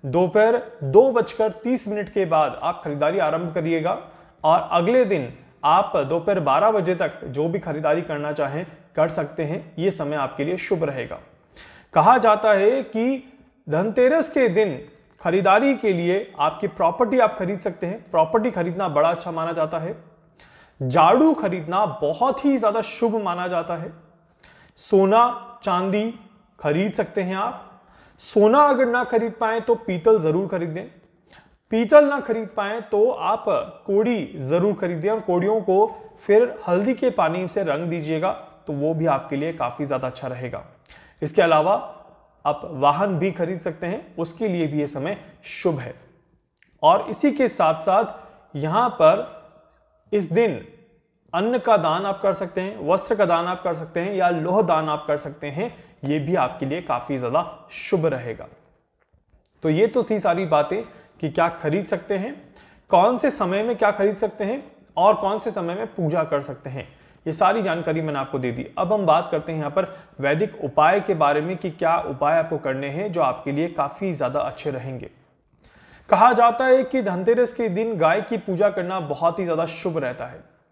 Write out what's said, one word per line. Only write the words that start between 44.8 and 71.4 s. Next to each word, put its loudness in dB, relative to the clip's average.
ये -2
समय -6
शुभ -4
है। -10
और 4
इसी 2
के 2
साथ-साथ 2
यहाँ 0
पर 2
इस -2
दिन 0
अन्न 0
का 4
दान 0
आप -4
कर 2
सकते -4
हैं, -8
वस्त्र 2
का 2
दान 2
आप -6
कर -2
सकते -6
हैं -4
या 2
लोह 0
दान 2
आप -4
कर 0
सकते -10
हैं, -8
ये 0
भी -2
आपके -2
लिए -4
काफी -4
ज्यादा -4
शुभ -2
रहेगा। -6
तो 0
ये 4
तो 0
थी 0
सारी 0
बातें 0
कि -4
क्या 0
खरीद -4
सकते -4
हैं, -8
कौन 4
से 0
समय -2
में -2
क्या 2
खरीद 0
सकते -4
हैं -6
और 6
कौन -2
से -6
समय -6
में -8
पूजा -2
कर -2
सकते -14
हैं, -12
ये -6
सारी 2
जानकारी -2
मैंने -4
आपको -6
दे -2
दी। -8
अब 0
हम 0
बात 2
करते -4
हैं -6
यहाँ -6
पर -4
वैदिक -2
उपाय 4
के -2
बारे 2